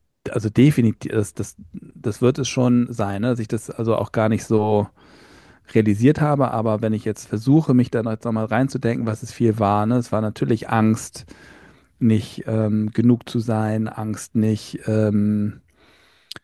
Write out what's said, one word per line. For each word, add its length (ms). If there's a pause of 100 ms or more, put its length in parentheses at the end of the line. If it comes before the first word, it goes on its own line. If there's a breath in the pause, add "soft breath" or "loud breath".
(320)
also 180
definitiv, 640
das, 220
das, 220 (180)
das 480
wird 180
es 100
schon 420
sein, 300
ne, 80
dass 100
ich 80
das 220
also 280
auch 140
gar 180
nicht 160
so 420 (840 soft breath)
realisiert 480
habe. 300
Aber 300
wenn 120
ich 120
jetzt 220
versuche, 460
mich 180
da 120
jetzt 220
nochmal 200
reinzudenken, 640
was 160
es 80
viel 280
war, 260
ne, 120
es 140
war 100
natürlich 480
Angst, 560 (720 loud breath)
nicht, 480
ähm, 460
genug 360
zu 100
sein, 480
Angst, 480
nicht, 520
ähm, 760 (840 loud breath)